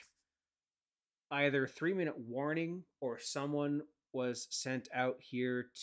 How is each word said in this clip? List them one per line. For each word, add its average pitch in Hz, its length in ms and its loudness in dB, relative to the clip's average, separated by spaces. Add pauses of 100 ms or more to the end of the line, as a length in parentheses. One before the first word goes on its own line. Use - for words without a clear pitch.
(1300)
either 143 340 4
three-minute 160 540 0
warning 156 640 -2 (160)
or 120 200 -2
someone 147 640 0 (280)
was 123 380 -2
sent - 440 -4
out 127 280 2
here 123 500 0 (100)